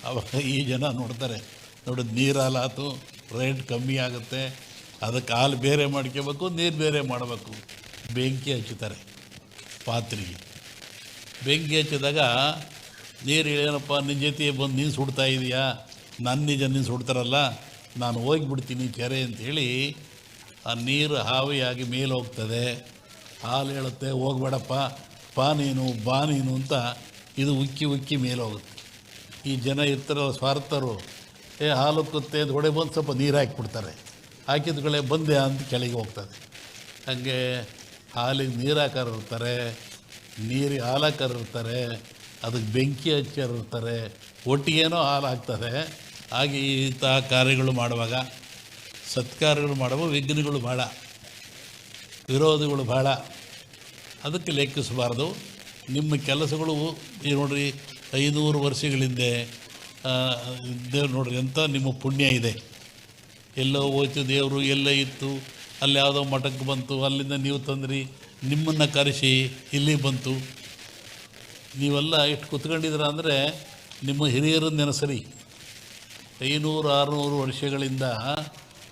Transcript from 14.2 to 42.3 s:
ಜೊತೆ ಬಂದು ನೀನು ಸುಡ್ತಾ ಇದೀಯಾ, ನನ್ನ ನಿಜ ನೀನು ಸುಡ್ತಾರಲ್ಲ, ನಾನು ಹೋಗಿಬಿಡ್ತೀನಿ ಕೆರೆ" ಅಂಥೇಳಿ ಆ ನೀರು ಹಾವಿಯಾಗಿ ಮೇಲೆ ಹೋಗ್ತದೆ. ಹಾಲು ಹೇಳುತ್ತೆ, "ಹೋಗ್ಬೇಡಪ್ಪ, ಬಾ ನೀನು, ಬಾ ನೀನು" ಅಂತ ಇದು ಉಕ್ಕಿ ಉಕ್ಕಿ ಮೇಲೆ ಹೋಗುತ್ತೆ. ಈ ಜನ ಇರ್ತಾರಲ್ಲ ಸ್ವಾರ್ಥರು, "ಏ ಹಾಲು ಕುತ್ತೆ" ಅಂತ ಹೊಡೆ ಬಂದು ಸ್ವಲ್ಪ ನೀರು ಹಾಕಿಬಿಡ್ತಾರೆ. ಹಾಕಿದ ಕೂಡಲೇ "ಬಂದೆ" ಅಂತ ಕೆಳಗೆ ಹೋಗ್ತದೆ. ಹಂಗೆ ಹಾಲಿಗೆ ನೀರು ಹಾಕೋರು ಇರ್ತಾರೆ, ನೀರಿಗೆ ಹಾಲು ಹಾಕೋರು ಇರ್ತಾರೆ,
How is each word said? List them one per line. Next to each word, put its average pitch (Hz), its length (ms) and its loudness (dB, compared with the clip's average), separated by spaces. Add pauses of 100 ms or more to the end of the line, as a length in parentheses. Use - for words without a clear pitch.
ಜೊತೆ 147 280 2
ಬಂದು 135 260 0
ನೀನು 143 140 2
ಸುಡ್ತಾ 135 340 0
ಇದೀಯಾ, 131 640 0 (320)
ನನ್ನ 127 260 0
ನಿಜ 143 160 2
ನೀನು 135 220 2
ಸುಡ್ತಾರಲ್ಲ, 123 500 0 (640)
ನಾನು 120 220 0
ಹೋಗಿಬಿಡ್ತೀನಿ 131 680 0
ಕೆರೆ" 123 340 -2
ಅಂಥೇಳಿ 127 760 -2 (680)
ಆ 113 80 -2
ನೀರು 143 420 2
ಹಾವಿಯಾಗಿ 127 680 0
ಮೇಲೆ 127 280 0
ಹೋಗ್ತದೆ. 120 720 -2 (560)
ಹಾಲು 135 280 0
ಹೇಳುತ್ತೆ, 135 400 -4
"ಹೋಗ್ಬೇಡಪ್ಪ, 131 600 0 (640)
ಬಾ 135 160 4
ನೀನು, 131 520 0
ಬಾ 135 200 4
ನೀನು" 135 300 2
ಅಂತ 131 180 -2 (680)
ಇದು 139 180 4
ಉಕ್ಕಿ 139 280 0
ಉಕ್ಕಿ 139 320 0
ಮೇಲೆ 123 240 0
ಹೋಗುತ್ತೆ. 104 420 -8 (680)
ಈ 135 60 2
ಜನ 135 220 0
ಇರ್ತಾರಲ್ಲ 143 520 2
ಸ್ವಾರ್ಥರು, 131 720 0 (640)
"ಏ 147 40 4
ಹಾಲು 151 360 4
ಕುತ್ತೆ" 151 360 -2
ಅಂತ 147 100 2
ಹೊಡೆ 147 180 4
ಬಂದು 156 240 2
ಸ್ವಲ್ಪ 147 200 0
ನೀರು 139 240 4
ಹಾಕಿಬಿಡ್ತಾರೆ. 104 600 -2 (520)
ಹಾಕಿದ 147 300 2
ಕೂಡಲೇ 147 220 2
"ಬಂದೆ" 151 360 2
ಅಂತ 135 320 2
ಕೆಳಗೆ 123 240 0
ಹೋಗ್ತದೆ. 104 460 -8 (720)
ಹಂಗೆ 127 500 -2 (540)
ಹಾಲಿಗೆ 131 420 0
ನೀರು 143 240 2
ಹಾಕೋರು 123 380 0
ಇರ್ತಾರೆ, 117 600 -4 (680)
ನೀರಿಗೆ 139 320 0
ಹಾಲು 131 240 2
ಹಾಕೋರು 135 360 0
ಇರ್ತಾರೆ, 117 440 -4 (580)